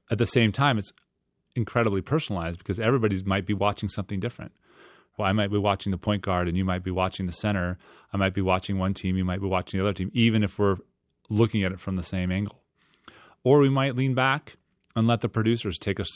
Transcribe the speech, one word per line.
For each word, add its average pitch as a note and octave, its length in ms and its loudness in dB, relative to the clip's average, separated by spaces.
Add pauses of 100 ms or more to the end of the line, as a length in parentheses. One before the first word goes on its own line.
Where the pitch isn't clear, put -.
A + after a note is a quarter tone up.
(100)
At G#2+ 80 -2
the A#2 80 2
same A#2 240 4
time, C3 260 0
it's G#2 160 -6 (640)
incredibly A2 440 0
personalized F2+ 580 -4
because G2 220 -6
everybody's A2 440 2
might F#2+ 220 0
be G#2+ 80 0
watching G2+ 340 -2
something G2 300 -6
different. - 320 -8 (680)
Well, G2+ 120 0
I - 20 2
might G2+ 220 2
be G#2 60 2
watching G2+ 340 0
the F2+ 40 -2
point G#2 260 -2
guard F2+ 260 0
and F2 100 0
you F#2+ 60 0
might F#2 180 -2
be F#2+ 80 -6
watching F#2 360 -2
the F2 60 -6
center. F2+ 460 -2 (340)
I G2+ 40 -4
might G2 180 2
be G2+ 60 -2
watching F#2 360 0
one F#2+ 160 0
team, F#2 240 -2
you F#2 80 0
might F#2 160 -2
be G2 60 -4
watching F#2 320 -2
the F#2+ 80 2
other G2+ 60 0
team, F#2+ 220 -4
even A2+ 280 4
if G2 160 -4
we're G2 200 2 (500)
looking A2 340 2
at F#2 80 0
it F#2 80 -10
from F#2+ 160 -8
the F2+ 80 -4
same F2+ 300 -4
angle. G2 280 -6 (840)
Or C#3+ 160 6
we C#3 80 6
might C3+ 260 0
lean C3 200 0
back C3+ 420 -2 (400)
and A2+ 100 2
let A#2 140 2
the A#2 80 -2
producers A2 500 -2
take G2+ 220 -4
us F#2+ 160 -6